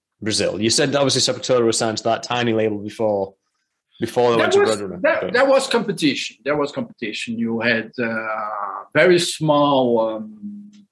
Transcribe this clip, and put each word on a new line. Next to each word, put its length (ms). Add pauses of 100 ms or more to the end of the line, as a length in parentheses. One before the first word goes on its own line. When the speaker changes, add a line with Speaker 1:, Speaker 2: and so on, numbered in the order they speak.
(220)
Speaker 1:
Brazil? 380
You 100
said 240
obviously 280
Sepultura 420
was 140
signed 200
to 60
that 180
tiny 300
label 260
before, 560 (680)
before 300
they 60
Speaker 2:
There 80
Speaker 1:
went 100
to 60
Speaker 2:
was, 100 (100)
Speaker 1:
Roadrunner, 220
Speaker 2:
there, 180
Speaker 1:
but 140
Speaker 2:
there 120
was 200
competition. 800
There 120
was 160
competition. 680
You 220
had, 300 (120)
uh, 240 (680)
very 240
small, 880
um, 640 (220)